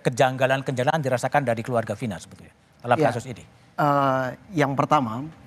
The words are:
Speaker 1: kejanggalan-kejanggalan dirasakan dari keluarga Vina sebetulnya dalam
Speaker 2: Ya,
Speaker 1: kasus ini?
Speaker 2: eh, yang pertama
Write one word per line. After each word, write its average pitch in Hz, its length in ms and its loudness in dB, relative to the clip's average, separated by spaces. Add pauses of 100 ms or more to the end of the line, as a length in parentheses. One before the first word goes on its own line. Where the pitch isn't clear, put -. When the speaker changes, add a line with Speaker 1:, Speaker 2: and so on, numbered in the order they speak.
Speaker 1:
kejanggalan-kejanggalan 131 960 0
dirasakan 131 480 0
dari 117 160 0
keluarga 110 320 -2
Vina 104 240 -6
sebetulnya - 320 -20 (320)
dalam 120 160 2
Speaker 2:
Ya, 147 80 4
Speaker 1:
kasus 117 240 -4
ini? - 80 -14 (400)
Speaker 2:
eh, 139 480 2 (240)
yang 143 240 2
pertama 131 480 2 (240)